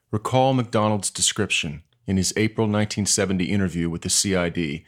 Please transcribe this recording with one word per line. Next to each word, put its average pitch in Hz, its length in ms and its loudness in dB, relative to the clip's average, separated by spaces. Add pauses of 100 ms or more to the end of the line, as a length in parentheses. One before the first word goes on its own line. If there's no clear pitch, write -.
Recall 131 440 2
McDonald's 107 580 0
description - 720 -2 (240)
in 98 100 2
his 90 180 0
April 110 300 0
nineteen 104 400 0
seventy 92 400 0
interview 85 420 0
with 85 140 -6
the 92 80 -6
C 95 260 0
I 87 140 2
D 82 380 -4